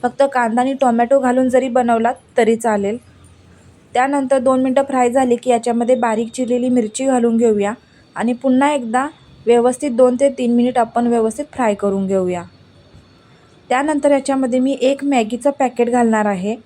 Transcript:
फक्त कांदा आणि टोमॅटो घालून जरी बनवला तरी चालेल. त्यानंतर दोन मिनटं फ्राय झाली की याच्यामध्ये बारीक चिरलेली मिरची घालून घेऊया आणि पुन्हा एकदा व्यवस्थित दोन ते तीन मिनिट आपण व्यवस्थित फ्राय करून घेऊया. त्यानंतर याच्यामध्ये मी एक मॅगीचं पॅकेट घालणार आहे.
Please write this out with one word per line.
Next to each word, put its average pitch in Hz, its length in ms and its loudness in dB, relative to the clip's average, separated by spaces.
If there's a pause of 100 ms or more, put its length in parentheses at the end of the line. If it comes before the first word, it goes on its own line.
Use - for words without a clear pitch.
फक्त 247 200 0 (100)
कांदा 240 280 0
आणि 262 120 -2
टोमॅटो 247 460 2
घालून 254 300 2
जरी 254 200 2
बनवला 233 420 0 (260)
तरी 226 180 2
चालेल. 214 420 -2 (960)
त्यानंतर 269 460 0
दोन 262 240 2
मिनटं 262 200 0
फ्राय 254 260 0
झाली 247 260 2
की 240 140 -6
याच्यामध्ये 233 460 0
बारीक 226 360 -2
चिरलेली 247 380 -2
मिरची 247 360 -2
घालून 233 320 2
घेऊया 214 360 0 (420)
आणि 226 180 -2
पुन्हा 269 400 0
एकदा 254 340 -2 (380)
व्यवस्थित 240 460 2
दोन 247 240 4
ते 277 140 2
तीन 247 260 -2
मिनिट 240 220 2
आपण 240 300 0
व्यवस्थित 233 440 0
फ्राय 226 220 -2
करून 196 340 -2
घेऊया. 185 360 -2 (1300)
त्यानंतर 285 420 0
याच्यामध्ये 262 480 0
मी 262 220 0
एक 277 220 0
मॅगीचं 247 460 -2
पॅकेट 247 400 -2
घालणार 226 360 2
आहे. 202 300 -2 (100)